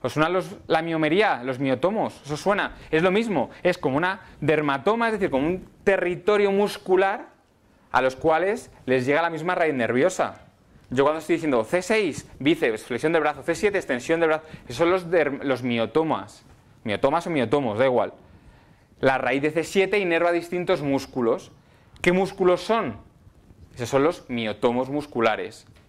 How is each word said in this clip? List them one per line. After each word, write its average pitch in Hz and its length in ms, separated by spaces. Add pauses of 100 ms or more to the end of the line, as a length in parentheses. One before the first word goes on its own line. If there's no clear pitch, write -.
¿Os 120 100
suena 156 160
los, 180 280 (100)
la 160 160
miomería, 160 600
los 127 160
miotomos? 143 600 (100)
¿Os 147 100
suena? 190 360 (140)
Es 160 120
lo 185 80
mismo, 190 380 (140)
es 180 160
como 131 180
una 180 240 (200)
dermatoma, 151 640
es 226 60
decir, 190 180
como 135 160
un 185 220 (140)
territorio 196 680
muscular 196 760 (640)
a 127 120
los 131 140
cuales 175 540 (140)
les 127 220
llega 143 160
la 170 80
misma 165 240
raíz 170 180
nerviosa. 123 680 (480)
Yo 127 140
cuando 151 140
estoy 165 180
diciendo 139 280
C 180 180
seis, 202 440 (120)
bíceps, 143 460
flexión 139 280
del 165 80
brazo, 147 220
C 165 120
siete, 202 220
extensión 160 440
del 160 100
brazo, 156 160 (180)
esos 120 120
son 170 140
los 180 200
derm-, 143 320
los 127 200
miotomas. 117 840 (360)
Miotomas 139 440
o 185 40
miotomos, 127 480
da 127 60
igual. 120 300 (840)
La 131 180
raíz 127 240
de 151 80
C 160 140
siete 190 340
inerva 170 340
distintos 175 480
músculos. 135 720 (480)
¿Qué 175 120
músculos 180 500
son? 160 340 (760)
Esos 120 160
son 139 120
los 175 280
miotomos 120 580
musculares, 113 800 (220)